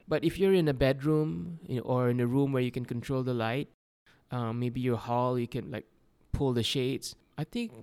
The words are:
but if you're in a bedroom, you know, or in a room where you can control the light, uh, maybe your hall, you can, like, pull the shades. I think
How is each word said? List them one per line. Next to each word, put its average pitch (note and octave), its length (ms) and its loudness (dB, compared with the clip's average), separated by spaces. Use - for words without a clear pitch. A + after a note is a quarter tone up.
but D3+ 160 0
if E3 160 0
you're F#3+ 140 4
in F3 140 4
a D3 60 4
bedroom, D#3 920 0
you B2+ 100 -2
know, A#2 60 -4
or B2 260 2
in B2 100 2
a A#2+ 60 4
room C#3 260 2
where B2+ 120 2
you B2 80 -2
can B2 140 -6
control B2+ 360 -4
the B2 140 -2
light, A#2 340 -2
uh, A#2+ 220 -2
maybe A#2+ 280 -2
your B2 160 2
hall, B2 400 0
you A#2+ 100 -2
can, - 220 -6
like, - 160 -8
pull C3+ 220 2
the A#2 100 2
shades. C3 520 -2
I D3 60 -2
think A#3 280 -6